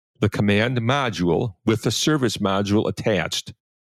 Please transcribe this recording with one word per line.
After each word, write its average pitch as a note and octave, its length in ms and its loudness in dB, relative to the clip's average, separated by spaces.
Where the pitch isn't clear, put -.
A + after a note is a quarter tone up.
the G#2+ 80 2
command A2 540 0
module, A2+ 760 0
with A2+ 180 0
the B2+ 80 0
service C3 480 0
module G2+ 500 0
attached, - 640 -4